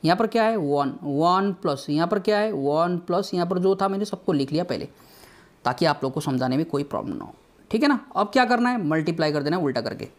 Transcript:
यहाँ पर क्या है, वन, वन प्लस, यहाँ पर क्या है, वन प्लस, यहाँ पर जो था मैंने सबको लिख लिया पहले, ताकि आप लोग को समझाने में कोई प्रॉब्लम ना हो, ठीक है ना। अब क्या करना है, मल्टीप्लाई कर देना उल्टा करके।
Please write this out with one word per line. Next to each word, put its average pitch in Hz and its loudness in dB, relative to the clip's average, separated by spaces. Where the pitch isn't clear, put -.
यहाँ 170 4
पर 226 0
क्या 220 0
है, 226 2
वन, 143 0
वन 175 2
प्लस, 151 -4
यहाँ 156 2
पर 208 0
क्या 208 2
है, 214 0
वन 156 0
प्लस, 180 -2
यहाँ 175 2
पर 180 0
जो 190 4
था 196 0
मैंने 196 -2
सबको 196 -4
लिख 139 0
लिया 165 0
पहले, 95 -6
ताकि 131 0
आप 147 2
लोग 135 -2
को 160 -2
समझाने 127 0
में 160 0
कोई 147 -4
प्रॉब्लम 104 -6
ना - -10
हो, - -18
ठीक 233 2
है 294 4
ना। 262 2
अब 208 2
क्या 254 6
करना 240 2
है, 240 -2
मल्टीप्लाई 156 0
कर 147 0
देना 156 0
उल्टा 139 0
करके। 110 -8